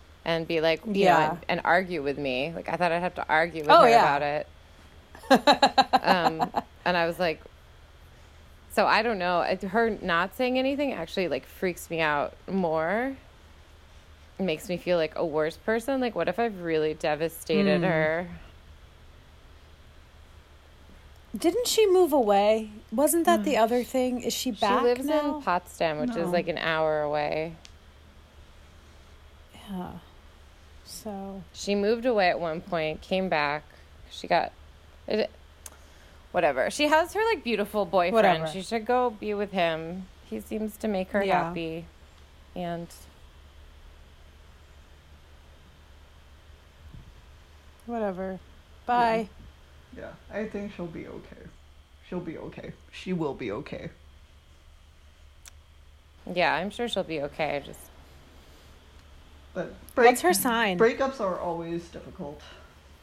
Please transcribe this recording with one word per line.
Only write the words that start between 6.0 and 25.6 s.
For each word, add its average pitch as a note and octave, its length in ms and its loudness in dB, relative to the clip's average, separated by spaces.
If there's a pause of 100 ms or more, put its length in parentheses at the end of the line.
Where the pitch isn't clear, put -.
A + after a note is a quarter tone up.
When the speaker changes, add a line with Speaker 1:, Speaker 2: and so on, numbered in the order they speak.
Speaker 1:
Um, E3 480 2 (320)
and F3+ 140 2
I E3 80 2
was E3+ 140 -4
like, E3 220 0 (1300)
so G3+ 140 4
I F3+ 140 6
don't A3 180 -2
know. F3 220 2
It, - 200 -2
her G#3+ 400 0
not F3+ 340 0
saying B3+ 240 0
anything C4+ 340 -2
actually, E3+ 360 -4
like, C#3 160 -4
freaks - 440 -6
me E3 120 -2
out D3 320 0 (160)
more. F#3 680 -2 (1200)
It G3 40 -2
makes D#3 240 -4
me F3 100 -4
feel F3 200 0
like D#3 180 0
a F3 100 -2
worse D#3 320 -2
person. A#3 440 -2
Like, A#3 140 -4
what E3+ 120 -2
if F3+ 120 -2
I've G#3+ 220 -2
really D#3 340 0
devastated E3 840 0
Speaker 2:
Hmm. E3+ 60 0
Speaker 1:
her? E3 420 0 (3000)
Speaker 2:
Didn't F#4+ 300 2
she A4 220 4
move F4+ 220 6
away? G#3+ 600 4 (200)
Wasn't D4+ 340 2
that A3 200 4
the D4 80 2
Speaker 3:
Mm. A3 80 4
Speaker 2:
other A#3 220 2
thing? B3+ 380 -2
Is A#3+ 120 -4
she - 180 -2
back G3+ 280 2
Speaker 1:
She A#3+ 60 0
lives B3 200 2
Speaker 2:
now? D4 320 0
Speaker 1:
in C#4 60 -10
Potsdam, F3 560 -2